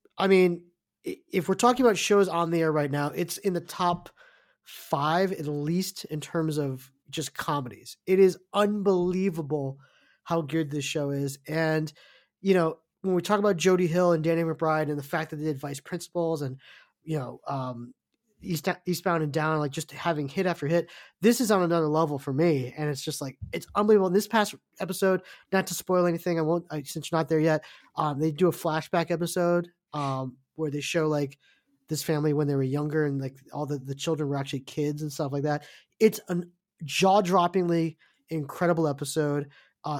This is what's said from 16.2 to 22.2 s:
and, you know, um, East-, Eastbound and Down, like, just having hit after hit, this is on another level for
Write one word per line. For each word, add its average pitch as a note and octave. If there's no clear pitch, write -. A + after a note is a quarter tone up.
and, C3
you D#3+
know, C#3
um, B2+
East-, F3+
Eastbound E3+
and D3
Down, D#3
like, D3
just -
having D3
hit F#3
after E3+
hit, E3
this A#3
is G#3+
on G3
another E3
level D3+
for C#3